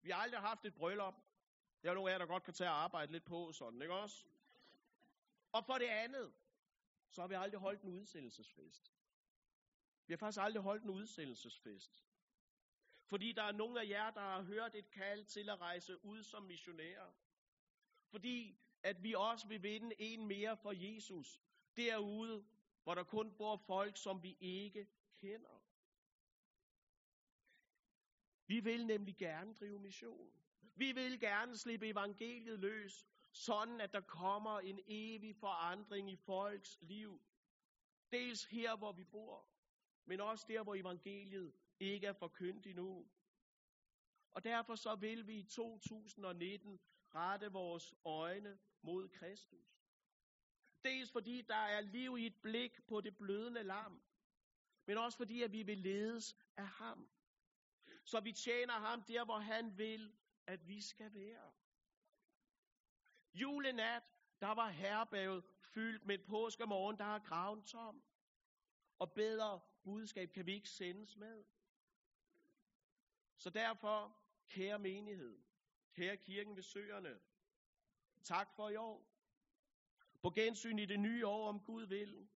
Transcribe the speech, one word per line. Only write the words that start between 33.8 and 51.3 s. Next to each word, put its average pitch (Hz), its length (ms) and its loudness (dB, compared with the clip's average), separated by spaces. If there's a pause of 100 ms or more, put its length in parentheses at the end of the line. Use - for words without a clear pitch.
at 202 120 -2
der 202 80 2
kommer 202 580 2
en 190 280 -4
evig 214 480 -4
forandring 196 760 0
i 190 40 -4
folks 196 680 0
liv. 208 400 -8 (880)
Dels 247 320 2
her, 226 340 2
hvor 208 140 -2
vi 185 120 -8
bor, 214 440 -10 (580)
men 185 160 0
også 214 280 2
der, 220 140 2
hvor 202 120 -2
evangeliet 190 800 -2 (260)
ikke 196 280 2
er 196 60 2
forkyndt 190 540 -2
endnu. 185 400 -4 (1200)
Og 185 120 -6
derfor 233 320 2
så 220 200 -2
vil 220 320 -4
vi 214 120 -6
i 196 40 -8
to 226 360 -4
tusind 214 460 -8
og 180 100 -2
nitten 196 440 -6 (360)
rette 196 360 0
vores 175 420 -4 (120)
øjne 180 540 -2 (220)
mod 180 280 -2
Kristus. - 760 -14 (1000)
Dels 262 280 0
fordi 240 300 -2